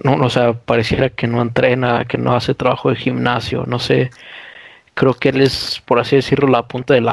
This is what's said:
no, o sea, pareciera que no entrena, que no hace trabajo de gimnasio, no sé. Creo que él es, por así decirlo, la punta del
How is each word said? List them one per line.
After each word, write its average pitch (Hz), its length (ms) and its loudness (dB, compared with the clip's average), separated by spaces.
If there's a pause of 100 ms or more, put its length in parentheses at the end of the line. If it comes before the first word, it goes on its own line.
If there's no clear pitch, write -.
no, 135 120 2
o 147 140 2
sea, 120 260 2
pareciera 117 540 0
que - 200 -6
no 117 120 0
entrena, 123 640 0
que - 140 -4
no 123 160 0
hace 123 200 0
trabajo 127 360 0
de 120 60 0
gimnasio, 123 680 -4
no 123 120 -4
sé. 131 320 0 (880)
Creo 131 140 4
que - 160 0
él 135 140 2
es, - 420 -2
por 120 140 0
así 117 180 0
decirlo, 139 320 2
la 120 200 2
punta 127 260 -2
del 117 180 2